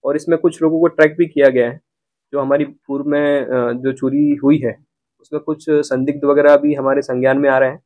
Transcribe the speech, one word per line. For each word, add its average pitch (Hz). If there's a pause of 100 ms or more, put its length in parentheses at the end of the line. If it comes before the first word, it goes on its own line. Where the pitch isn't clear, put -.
और 139
इसमें 160
कुछ 165
लोगों 160
को 170
track 156
भी 175
किया 143
गया 123
है, 147 (520)
जो 143
हमारी 139
पूर्व 139
में, 147
अ, 123
जो 127
चोरी 143
हुई 143
है 123 (360)
उसमें 151
कुछ 151
संदिग्ध 143
वगैरह 143
भी 147
हमारे 139
संज्ञान 135
में 143
आ 131
रहे 131
हैं 151